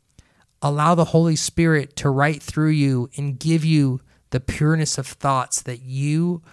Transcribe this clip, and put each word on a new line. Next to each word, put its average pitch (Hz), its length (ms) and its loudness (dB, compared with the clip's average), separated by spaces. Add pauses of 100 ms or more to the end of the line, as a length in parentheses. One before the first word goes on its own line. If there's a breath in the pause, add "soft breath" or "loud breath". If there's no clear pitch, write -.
(600 soft breath)
allow 151 320 2
the 165 120 4
Holy 165 320 2
Spirit 160 580 0
to - 140 -2
write 143 340 0
through 156 280 0
you 135 440 0
and 143 240 -6
give 160 240 0
you 143 380 2 (300 soft breath)
the 127 100 -2
pureness 156 560 0
of 131 100 -8
thoughts 131 540 -4
that 123 200 -10
you 151 600 -2 (120 soft breath)